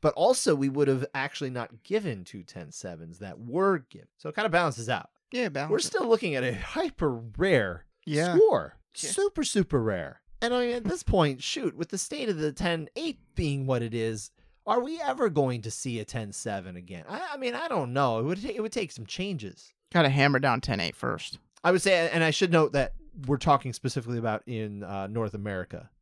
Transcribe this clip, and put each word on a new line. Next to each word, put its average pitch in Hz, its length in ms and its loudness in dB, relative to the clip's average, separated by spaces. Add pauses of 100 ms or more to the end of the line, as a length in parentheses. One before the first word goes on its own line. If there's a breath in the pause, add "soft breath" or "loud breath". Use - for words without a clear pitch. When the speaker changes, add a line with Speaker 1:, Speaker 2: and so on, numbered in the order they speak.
Speaker 1:
But 156 140 2
also, 175 400 4
we 139 140 0
would 139 180 4
have 135 260 2
actually 139 380 -4
not 117 320 -10
given 175 400 -4
two 95 180 -14
ten 82 300 -14
sevens 82 480 -12
that 95 200 -12
were 156 520 0
given. - 160 -20 (100)
So - 120 -12
it 151 60 -10
kinda 214 140 0
balances 139 400 2
out. 113 220 -4 (200)
Speaker 2:
Yeah, 247 140 -2
it 165 80 -4
balances. 143 180 -4
Speaker 1:
We're 349 160 0 (120)
still 302 100 0
looking 202 240 4
at 127 100 0
a 127 120 0
hyper 202 560 -2 (260)
rare 120 480 2 (220)
Speaker 2:
Yeah. 160 280 0
Speaker 1:
score. 330 440 6 (180)
Speaker 2:
Yeah. - 140 -6
Speaker 1:
Super, 392 320 0
super 175 400 2
rare. 92 380 -2 (200)
And 233 100 0
I 247 140 0
mean, 240 120 -2
at 233 80 -8
this 349 180 -4
point, 143 400 4
shoot, - 320 -4
with 175 140 -8
the 196 100 -6
state 294 280 -6
of 190 100 -2
the 151 140 0
ten 165 440 -2
eight 311 240 -6 (160)
being 139 320 -2
what 123 160 0
it 113 100 -6
is, 113 380 -4 (340)
are 220 160 2
we 311 180 -6
ever 269 300 0
going 131 320 0
to 110 80 -8
see 117 300 -6
a 107 60 -6
ten 110 280 -8
seven 95 420 -6
again? 90 320 -14
I, 302 260 -8
I 285 40 -10
mean, 247 160 -4
I 302 140 -6
don't 151 260 -2
know. 127 240 2
It 113 60 0
would 180 180 -2
ta-, 240 140 -6
it 240 60 -4
would 214 120 -4
take 202 180 -4
some 113 140 -14
changes. 165 680 -8 (200)
Speaker 2:
Gotta 160 160 6
hammer 139 300 6
down 131 220 2
ten - 180 -2
eight 87 160 -2
first. - 420 -6 (260)
Speaker 1:
I 175 80 6
would 185 120 6
say, 175 280 4
and 165 120 2
I 160 80 4
should 175 200 2
note 160 220 6
that 135 200 2 (320)
we're 135 120 2
talking 135 360 4
specifically 120 460 -4
about 110 260 -2
in, 107 380 -6
uh, 98 240 -6
North 107 260 -2
America 101 560 -6 (120)